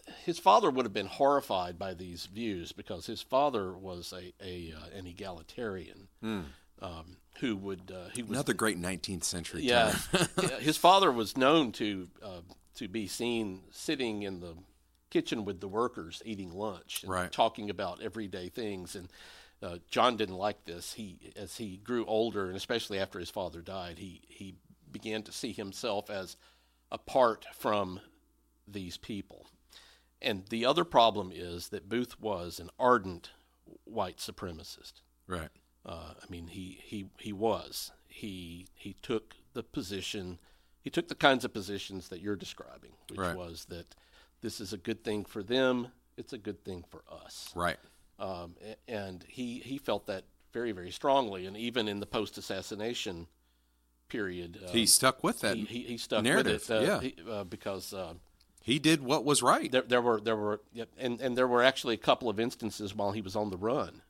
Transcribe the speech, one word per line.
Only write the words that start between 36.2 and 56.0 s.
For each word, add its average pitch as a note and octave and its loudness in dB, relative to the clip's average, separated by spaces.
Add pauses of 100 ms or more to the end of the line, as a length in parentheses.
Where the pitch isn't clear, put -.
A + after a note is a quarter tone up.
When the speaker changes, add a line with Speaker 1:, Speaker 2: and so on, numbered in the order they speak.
Speaker 1:
I - -18
mean, E2+ -10
he, F#2 -12
he, G2+ -10 (120)
he G#2+ -10
was. G2+ -2 (160)
He, F2+ -12
he G2 -12
took - -4 (180)
the A#2 -8
position, F#2+ -6 (440)
he C3+ -10
took E3+ -2
the D3 -8
kinds C3 6
of - -8
positions G2 -8
that F2+ -12
you're G2+ -4
describing, - -14 (180)
which F2+ -8
Speaker 2:
Right. F2+ 0
Speaker 1:
was E2+ -10
that E2+ -12 (460)
this A2 -6
is G#2+ -8
a G2+ -6
good G#2+ -6
thing G#2 -2
for - -8
them, B2 2 (300)
it's B2 -12
a B2+ -6
good G#2 -8
thing F2 -8
for - -18
us. - -14
Speaker 2:
Right. F2 0 (420)
Speaker 1:
Um, F2 -8
a-, G#2+ -14
and F#2+ -6
he, B2 -8
he C3+ -8
felt G#2+ -2
that F#2+ -6 (260)
very, A#2 -2
very F#2 -10
strongly. A#2 2
And G2 -8
even A#2 0
in G2+ -2
the G#2 -6
post-assassination G2+ -4 (840)
period, F2+ -6 (120)
Speaker 2:
He A#2 4
Speaker 1:
um, A2+ 4
Speaker 2:
stuck - 6
with - 0
that G#2+ 2
Speaker 1:
he, A2 -2
he, A#2+ -8
he A#2 -8
stuck G#2+ 0